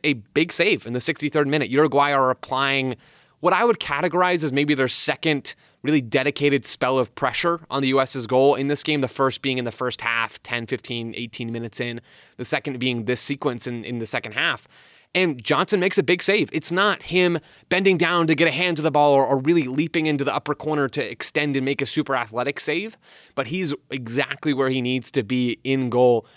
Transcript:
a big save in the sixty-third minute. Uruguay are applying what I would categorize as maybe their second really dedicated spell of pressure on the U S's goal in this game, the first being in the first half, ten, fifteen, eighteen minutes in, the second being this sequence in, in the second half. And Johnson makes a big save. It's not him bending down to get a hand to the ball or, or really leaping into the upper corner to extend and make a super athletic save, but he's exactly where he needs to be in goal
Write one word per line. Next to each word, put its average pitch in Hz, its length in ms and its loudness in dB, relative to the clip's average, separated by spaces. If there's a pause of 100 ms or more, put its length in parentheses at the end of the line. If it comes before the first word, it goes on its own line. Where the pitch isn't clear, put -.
a 151 100 2
big 147 360 -2
save 170 360 0
in 120 80 -6
the 123 60 -2
sixty-third 147 460 -2
minute. 139 220 0
Uruguay 143 440 2
are 131 180 2
applying 131 680 -2 (440)
what 175 120 4
I 185 120 2
would 240 160 2
categorize 175 640 0
as 151 80 -2
maybe 147 240 2
their 131 140 2
second - 640 -2 (280)
really 147 180 2
dedicated 139 640 0
spell 131 340 0
of 123 160 -2
pressure 165 460 -2 (100)
on 139 120 -2
the 135 60 0
U 135 120 4
S's 131 260 -2
goal 131 280 4
in 139 140 -2
this 143 140 -2
game, 147 200 0
the 127 60 -2
first 135 340 -2
being 131 160 -2
in 120 80 -6
the 120 40 -4
first 123 300 -6
half, 117 420 -4
ten, 120 220 -6
fifteen, 117 520 -6
eighteen 117 360 -8
minutes 117 280 -8
in, 120 200 -6 (380)
the 127 80 -8
second 139 320 -4
being 120 260 -2
this 120 160 0
sequence 135 460 -2
in, 120 180 -8
in 120 140 -6
the 113 80 -6
second 113 260 -6
half. 160 340 -2 (480)
And 165 280 0
Johnson 170 380 2
makes 185 160 0
a 196 60 4
big 180 200 0
save. 202 300 2
It's - 180 -2
not 190 340 2
him 175 340 2 (320)
bending 190 260 4
down 170 300 2
to 170 80 4
get 165 120 4
a 160 40 4
hand 165 260 0
to 151 60 -4
the 156 80 2
ball 147 220 6
or, 139 120 6
or 135 140 2
really 156 260 4
leaping 156 400 0
into 147 180 0
the 127 120 0
upper 147 200 -2
corner 147 360 -2
to 143 120 -2
extend 143 540 -2
and 131 80 0
make 135 160 -2
a 139 60 -2
super 143 280 -2
athletic 123 460 -4
save, 190 380 -4 (360)
but 131 120 -4
he's 160 260 -2 (180)
exactly 135 640 -4
where 135 160 0
he 131 140 -2
needs 123 300 -4
to 131 100 0
be 120 420 -2
in 135 240 0
goal 120 380 4 (100)